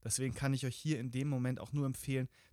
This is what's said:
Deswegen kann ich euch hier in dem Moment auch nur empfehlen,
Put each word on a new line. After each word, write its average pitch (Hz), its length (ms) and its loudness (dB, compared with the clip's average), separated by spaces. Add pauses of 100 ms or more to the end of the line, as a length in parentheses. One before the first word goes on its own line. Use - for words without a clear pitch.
Deswegen 127 320 0
kann 139 180 2
ich 135 140 0
euch 123 100 -2
hier 151 240 0
in 127 100 -4
dem 131 180 0
Moment 127 320 2
auch 107 120 -8
nur 143 140 2
empfehlen, 131 420 0 (240)